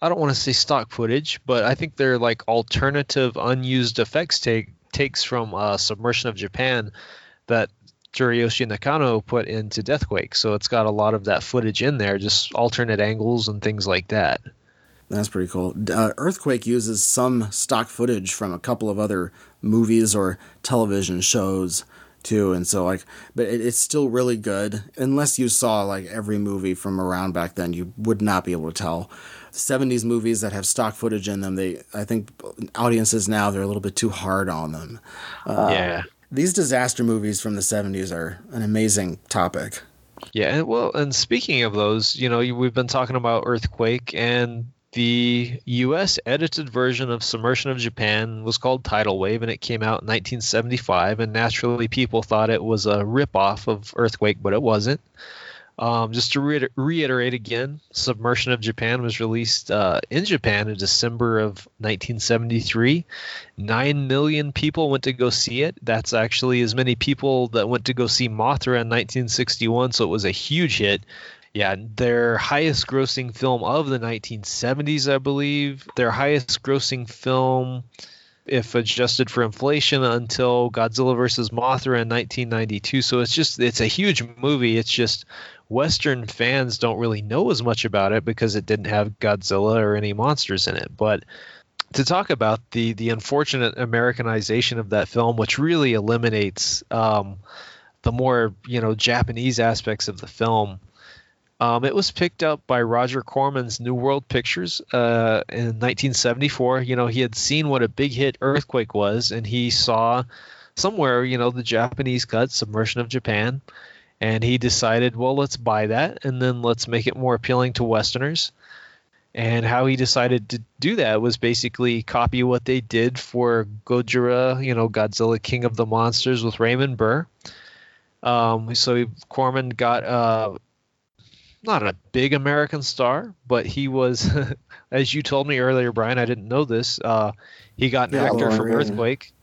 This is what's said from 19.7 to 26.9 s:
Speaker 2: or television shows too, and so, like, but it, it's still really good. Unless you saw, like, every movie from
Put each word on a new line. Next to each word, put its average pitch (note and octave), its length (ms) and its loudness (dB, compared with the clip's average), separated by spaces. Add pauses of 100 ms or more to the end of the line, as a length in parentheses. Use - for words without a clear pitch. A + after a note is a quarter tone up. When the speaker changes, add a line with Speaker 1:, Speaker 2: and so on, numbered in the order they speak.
Speaker 2:
or F#2+ 240 0 (240)
television G2 580 0
shows F#2+ 640 0 (380)
too, G2+ 320 2
and F2+ 120 -2
so, F#2 200 0
like, F#2 180 -2 (300)
but A#2+ 120 0
it, A#2 140 -2
it's A#2 180 0
still C#3+ 300 0
really B2 300 2
good. G#2 440 -2 (140)
Unless C#3 420 0
you B2 120 2
saw, A2 320 2
like, G2 240 -4
every G#2 320 -4
movie G2 360 -2
from F#2+ 240 -4